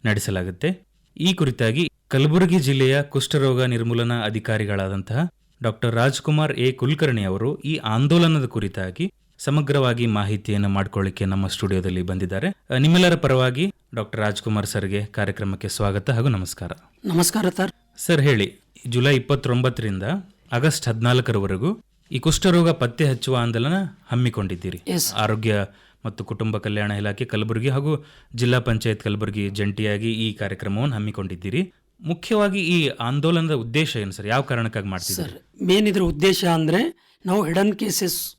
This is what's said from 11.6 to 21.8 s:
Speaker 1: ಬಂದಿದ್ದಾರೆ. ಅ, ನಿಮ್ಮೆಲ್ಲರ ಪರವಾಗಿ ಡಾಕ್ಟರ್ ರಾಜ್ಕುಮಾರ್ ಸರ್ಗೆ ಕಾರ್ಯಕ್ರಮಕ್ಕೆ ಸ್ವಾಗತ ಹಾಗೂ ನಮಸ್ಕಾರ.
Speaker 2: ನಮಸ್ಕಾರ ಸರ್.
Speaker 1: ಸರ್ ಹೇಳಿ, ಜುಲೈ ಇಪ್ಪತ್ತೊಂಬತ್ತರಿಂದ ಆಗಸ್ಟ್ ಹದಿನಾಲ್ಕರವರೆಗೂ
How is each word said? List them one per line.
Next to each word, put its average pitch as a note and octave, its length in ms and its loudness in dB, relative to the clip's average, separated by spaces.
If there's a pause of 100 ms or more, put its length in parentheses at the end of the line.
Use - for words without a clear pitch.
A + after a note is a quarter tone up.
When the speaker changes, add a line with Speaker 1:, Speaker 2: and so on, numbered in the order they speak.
Speaker 1:
ಬಂದಿದ್ದಾರೆ. F#2+ 520 -4 (160)
ಅ, C3 80 -2
ನಿಮ್ಮೆಲ್ಲರ E3+ 380 6
ಪರವಾಗಿ C3 580 2 (220)
ಡಾಕ್ಟರ್ A2 260 -4
ರಾಜ್ಕುಮಾರ್ G#2 440 -2
ಸರ್ಗೆ G2+ 400 -2
ಕಾರ್ಯಕ್ರಮಕ್ಕೆ G2 600 -4
ಸ್ವಾಗತ G2+ 420 -2
ಹಾಗೂ A#2+ 180 2
ನಮಸ್ಕಾರ. F#2 440 -4 (340)
Speaker 2:
ನಮಸ್ಕಾರ F3+ 400 2 (120)
ಸರ್. F#3+ 140 -2 (260)
Speaker 1:
ಸರ್ D#3+ 240 2
ಹೇಳಿ, A#2 340 4 (320)
ಜುಲೈ B2 280 4
ಇಪ್ಪತ್ತೊಂಬತ್ತರಿಂದ B2 880 0 (480)
ಆಗಸ್ಟ್ C3 360 2
ಹದಿನಾಲ್ಕರವರೆಗೂ A#2 960 0 (280)